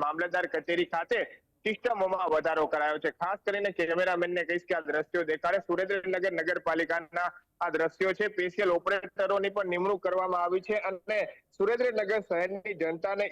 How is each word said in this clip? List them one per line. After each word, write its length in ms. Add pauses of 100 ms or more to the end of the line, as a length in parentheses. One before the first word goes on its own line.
મામલતદાર 500
કચેરી 420
ખાતે 240 (460)
સિસ્ટમોમાં 680
વધારો 340
કરાયો 340
છે. 80 (100)
ખાસ 260
કરીને 260
કેમેરામેનને 720
કહીશ 240
કે 80
આ 100
દ્રશ્યો 440
દેખાડે. 360
સુરેન્દ્રનગર 720
નગરપાલિકાના 920 (360)
આ 100
દ્રશ્યો 440
છે. 120
સ્પેશિયલ 460
ઓપરેટરોની 800
પણ 180
નિમણૂક 320
કરવામાં 380
આવી 240
છે 200
અને 300 (400)
સુરેન્દ્રનગર 640
શહેરની 580
જનતાને 520